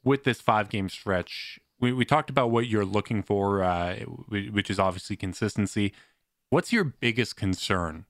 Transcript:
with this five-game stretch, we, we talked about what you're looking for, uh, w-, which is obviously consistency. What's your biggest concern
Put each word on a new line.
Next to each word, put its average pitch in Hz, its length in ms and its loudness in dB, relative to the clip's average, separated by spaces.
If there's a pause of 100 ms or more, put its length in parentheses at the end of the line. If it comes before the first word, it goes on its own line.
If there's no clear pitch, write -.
with 135 200 2
this 120 160 0
five-game 104 480 0
stretch, - 680 -4 (220)
we, 123 120 2
we 123 120 2
talked 147 260 2
about 131 200 4
what 117 180 2
you're 107 160 2
looking 101 380 0
for, 98 400 2
uh, 90 340 0 (320)
w-, 104 240 -4
which 101 180 -2
is 95 80 -2
obviously 95 380 -2
consistency. 101 760 -2 (560)
What's 165 240 2
your 220 120 2
biggest 120 520 -2
concern 87 720 -2